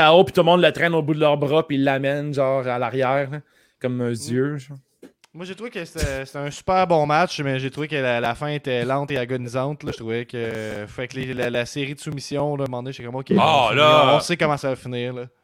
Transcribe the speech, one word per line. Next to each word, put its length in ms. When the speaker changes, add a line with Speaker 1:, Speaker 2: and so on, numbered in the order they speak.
Speaker 1:
O, 140
puis 80
tout 80
le 60
monde 140
le 120
traîne 200
au 100
bout 120
de 60
leurs 160
bras, 320
puis 80
il 80
l'amène, 500
genre, 320
à 140
l'arrière, 500
là, 100
comme 200
un 80
Speaker 2:
Mhm. 60
Speaker 1:
dieu, 440
genre. 200
Speaker 2:
Moi, 100
j'ai 100
trouvé 160
que 140
c'était, 400
c'était 140
un 120
super 380
bon 180
match, 360
mais 180
j'ai 100
trouvé 180
que 60
la, 260
la 140
fin 140
était 360
lente 280
et 60
agonisante, 640
là. 80
Je 60
trouvais 260
que, 640
fait 200
que 80
les, 180
la, 160
la 160
série 280
de 60
soumissions, 560
là, 80
à 20
un 40
moment 120
donné, 100
j'étais 120
comme, « 120
Ok, 140
Speaker 3:
Oh, 400
Speaker 2:
on, 40
Speaker 3:
là. 420
Speaker 2:
on 40
sait 160
comment 200
ça 140
va 60
finir, 360
là. » 100